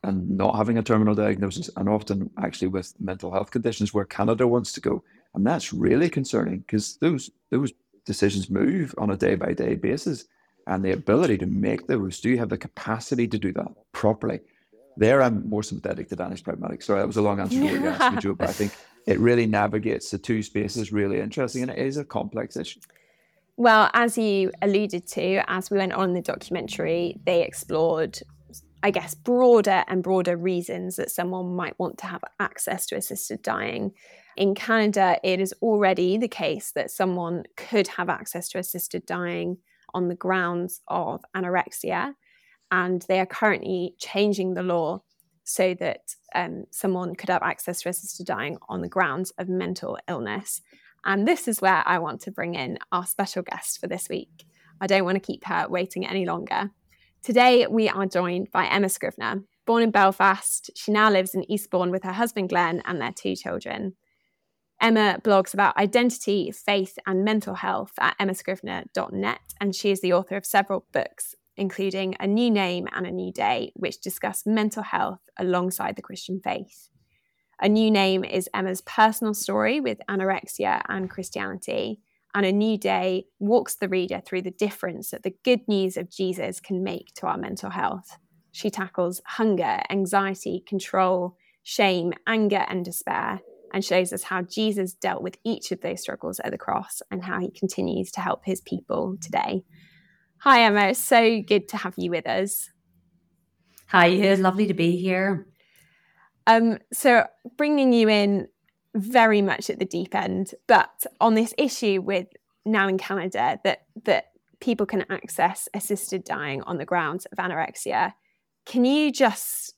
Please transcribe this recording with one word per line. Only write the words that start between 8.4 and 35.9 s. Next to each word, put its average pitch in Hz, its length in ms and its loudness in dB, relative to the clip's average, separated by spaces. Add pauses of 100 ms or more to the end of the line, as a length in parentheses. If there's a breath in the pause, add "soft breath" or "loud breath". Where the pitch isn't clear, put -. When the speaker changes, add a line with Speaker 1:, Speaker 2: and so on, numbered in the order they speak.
Speaker 1:
move 135 480 0
on 104 120 0
a 98 80 -2
day-by-day - 580 0
basis, - 500 -4 (420)
and 95 160 -2
the 95 80 0
ability 107 460 2
to 92 80 -4
make 101 420 -2
those, 98 320 -2
do 117 100 -2
you 127 100 2
have 107 100 -2
the 101 80 -2
capacity 117 720 -4
to 107 100 -2
do 98 160 -2
that - 180 -6 (220)
properly? 107 480 0 (560)
There, 127 240 4
I'm 110 280 2
more 107 140 -2
sympathetic - 460 -6
to 92 60 -6
Danish 90 280 -8
pragmatic. - 380 -8
Sorry, 101 180 2
that 101 80 2
was 101 100 -2
a 104 40 4
long 104 180 2
answer 95 200 -2
to 277 40 4
what - 100 2
you 294 140 -2
asked 254 280 2
me, 233 60 -2
Speaker 2:
<laughs> - 40 -6
Speaker 1:
Joe, 196 80 0
but - 160 -2
I - 40 -4
think 202 180 -2 (340 loud breath)
it 208 140 2
really 120 260 6
navigates 104 640 0
the 98 80 -6
two 110 240 -2
spaces 104 520 -4
really 104 260 2
interesting, 123 440 -4
and 127 80 -4
it - 80 -6
is 135 180 -2
a 143 80 -6
complex - 500 -6
issue. - 240 -8 (800)
Speaker 2:
Well, 220 360 8
as 233 240 4
you 196 340 2 (100)
alluded 202 460 2
to, 190 400 0
as 190 220 -4
we 202 80 0
went 190 160 0
on 185 200 0
the 175 80 -2
documentary, 170 1040 -4
they 175 180 4
explored, 160 760 -2 (640)
I 202 80 4
guess, 190 220 -6
broader 240 720 6
and 185 140 -2
broader 180 340 0
reasons 180 600 -4
that - 160 -6
someone 180 440 -4
might 175 220 -6
want 180 220 -4
to 190 80 -12
have 180 160 -10 (160)
access - 480 -4
to - 80 -6
assisted - 460 -8
dying. 107 520 -4 (420 soft breath)
In 196 200 4
Canada, 208 680 2
it 185 160 2
is 190 220 0
already 196 560 4